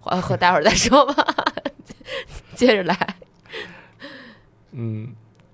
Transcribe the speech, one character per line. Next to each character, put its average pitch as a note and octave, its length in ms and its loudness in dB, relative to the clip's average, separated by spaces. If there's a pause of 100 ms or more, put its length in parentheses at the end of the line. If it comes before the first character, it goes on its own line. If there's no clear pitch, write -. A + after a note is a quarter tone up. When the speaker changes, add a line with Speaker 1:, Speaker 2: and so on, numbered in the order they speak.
Speaker 1:
呃， - 180 -2
和 - 160 -2
待 F3+ 140 4
会 F#3 80 2
儿 D3+ 60 0
再 G#3+ 60 6
说 B3 360 4
吧。 C4+ 80 -4 (720)
<laughs> - 680 -14
接 B3 200 4
着 F#3+ 60 -2
来。 F3 340 -4 (1600)
Speaker 2:
嗯。 A2+ 420 -8 (400)